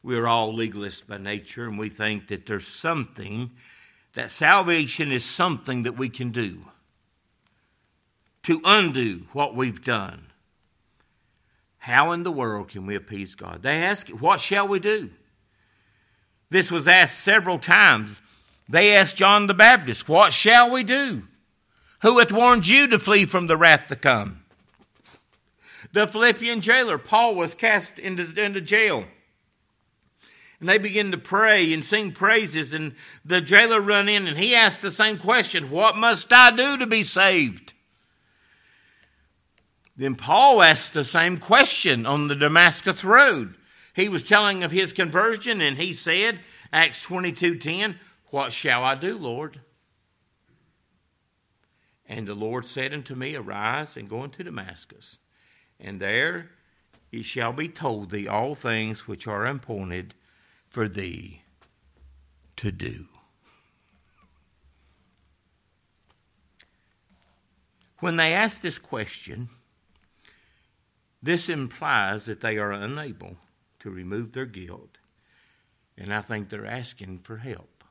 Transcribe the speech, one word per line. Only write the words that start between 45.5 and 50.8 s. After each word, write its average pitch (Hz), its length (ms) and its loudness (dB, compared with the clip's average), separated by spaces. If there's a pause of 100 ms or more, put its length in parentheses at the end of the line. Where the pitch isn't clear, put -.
and 143 180 0
he 180 140 -6
said, 180 480 -2 (320)
Acts 156 320 0
twenty-two 175 540 -4
ten, 185 420 -6 (280)
"What 131 260 -4
shall 127 320 0
I 135 100 0
do, 185 220 -8
Lord?" 143 420 -10 (2500)